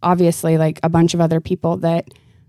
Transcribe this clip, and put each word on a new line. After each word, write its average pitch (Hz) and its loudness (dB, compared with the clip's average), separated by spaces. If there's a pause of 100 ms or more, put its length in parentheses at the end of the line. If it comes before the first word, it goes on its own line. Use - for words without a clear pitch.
obviously, 170 2
like, 156 0
a 165 -2
bunch 165 2
of 170 -2
other 165 0
people 180 -4
that, 170 -2 (420)